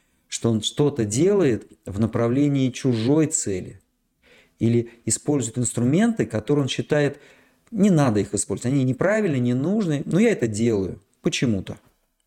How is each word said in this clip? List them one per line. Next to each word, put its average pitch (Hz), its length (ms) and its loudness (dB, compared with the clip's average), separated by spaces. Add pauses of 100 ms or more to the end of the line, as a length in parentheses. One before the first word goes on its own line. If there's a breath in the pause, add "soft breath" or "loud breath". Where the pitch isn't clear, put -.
(280)
что - 240 -2
он 110 100 0
что-то 143 440 -2
делает 143 640 0 (140)
в 95 140 -8
направлении 127 720 0
чужой 131 580 0
цели. - 540 -6 (800 soft breath)
Или 117 320 0 (140)
использует 120 520 -2
инструменты, 135 680 0
которые 143 380 -2
он 123 60 -4
считает, 147 500 -2 (520 soft breath)
не 208 180 4
надо 139 300 4
их 95 140 -2
использовать. 104 400 -4
Они 139 100 2
неправильные, 165 560 0
не 123 140 0
нужны, 160 520 -2
но 165 140 0
я 226 120 4
это - 160 -2
делаю 107 540 -2 (200)
почему-то. 110 560 -2 (500)